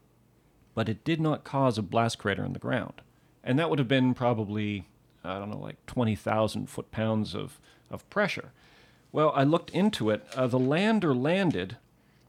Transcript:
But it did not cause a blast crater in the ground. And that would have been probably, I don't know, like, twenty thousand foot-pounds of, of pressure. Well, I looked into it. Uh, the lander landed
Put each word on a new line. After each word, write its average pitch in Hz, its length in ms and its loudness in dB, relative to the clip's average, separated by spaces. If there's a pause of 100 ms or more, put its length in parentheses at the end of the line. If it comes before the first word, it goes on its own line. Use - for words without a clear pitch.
(720)
But 110 160 0
it - 160 -4
did 160 160 0
not 151 240 0
cause 131 320 2
a 110 40 0
blast 113 380 0
crater 98 240 -2
in 95 80 -4
the 92 80 -8
ground. 123 360 -4 (480)
And 127 160 0
that 165 100 0
would 156 100 0
have 127 80 0
been 127 280 4
probably, 104 720 -2 (360)
I 95 140 -6
don't 104 140 -8
know, 101 80 -8
like, 101 260 -12
twenty 110 300 0
thousand 107 520 0
foot-pounds 110 680 -2
of, 101 240 -8 (320)
of - 180 -14
pressure. 190 420 -2 (600)
Well, 147 240 4
I 139 80 4
looked 160 260 2
into 170 400 2
it. 107 160 0 (100)
Uh, 127 120 0
the 120 120 2
lander 175 540 2
landed 135 640 0 (500)